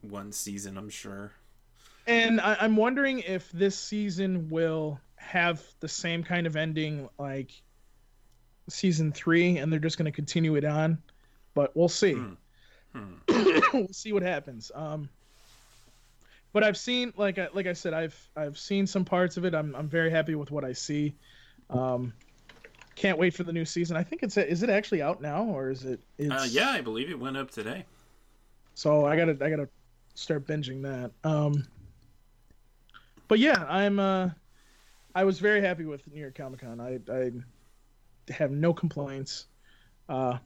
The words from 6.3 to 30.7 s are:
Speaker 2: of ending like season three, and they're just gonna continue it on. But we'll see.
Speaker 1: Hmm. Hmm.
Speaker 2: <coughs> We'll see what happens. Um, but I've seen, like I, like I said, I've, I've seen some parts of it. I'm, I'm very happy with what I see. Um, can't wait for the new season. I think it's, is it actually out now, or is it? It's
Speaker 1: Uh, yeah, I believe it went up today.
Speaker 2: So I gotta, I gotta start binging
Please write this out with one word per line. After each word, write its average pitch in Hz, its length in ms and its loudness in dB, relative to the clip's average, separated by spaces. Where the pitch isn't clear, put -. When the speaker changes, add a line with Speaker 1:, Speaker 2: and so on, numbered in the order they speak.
Speaker 2:
of 151 100 -2
ending 156 520 -2
like 135 320 -6
season 160 440 2
three, 170 460 4
and 156 140 -2
they're 156 80 0
just 160 180 -2
gonna 156 140 -2
continue 156 440 0
it 143 100 2
on. 156 320 2
But 143 220 2
we'll 170 120 6
see. 170 260 2
Speaker 1:
Hmm. 117 180 -6
Hmm. 98 200 -12
Speaker 2:
<coughs> 190 320 6
We'll 214 180 2
see 214 200 -8
what 196 100 2
happens. 143 520 -4
Um, 151 340 -8
but 214 100 4
I've 208 140 4
seen, 247 400 -2
like 196 220 0
I, 175 140 -4
like 185 140 -2
I 180 60 0
said, 170 220 -4
I've, 160 220 -4
I've 147 200 -4
seen 196 300 0
some 190 180 -2
parts 180 320 2
of 175 80 -2
it. 175 120 0
I'm, 151 180 -4
I'm 147 140 -6
very 165 220 2
happy 160 260 2
with 143 160 -8
what 143 120 -4
I 131 80 -6
see. 147 420 -2
Um, 127 440 -2
can't 185 240 2
wait 175 160 4
for 175 80 -6
the 170 100 -4
new 165 120 -2
season. 170 320 -2
I 175 80 0
think - 180 -6
it's, 208 140 -4
is 170 260 2
it 240 80 2
actually 202 320 2
out 143 180 -2
now, 151 260 -2
or 135 240 -2
is 131 140 -6
it? 127 140 -6
It's 147 160 -2
Speaker 1:
Uh, 135 160 0
yeah, 170 220 2
I 214 100 0
believe 120 300 -4
it 147 80 -8
went 135 180 -6
up 135 140 -6
today. 120 340 -8
Speaker 2:
So 151 280 4
I 147 120 4
gotta, 165 160 4
I 156 60 2
gotta 147 180 -2
start 147 320 -4
binging 135 360 -4